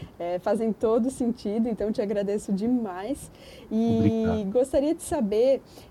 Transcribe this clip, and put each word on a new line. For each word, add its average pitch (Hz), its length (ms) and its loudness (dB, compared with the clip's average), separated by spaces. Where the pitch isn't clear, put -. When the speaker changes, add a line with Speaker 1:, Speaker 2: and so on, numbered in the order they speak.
Speaker 1:
é, 175 220 -4
fazem 214 340 0
todo 226 380 2
sentido, 226 580 -2
então 208 220 -2
te 220 100 -2
agradeço 202 520 -2
demais. 220 800 -2
E 226 260 2
Speaker 2:
Obrigado. 226 540 2
Speaker 1:
gostaria 277 440 2
de - 80 -14
saber, 240 580 2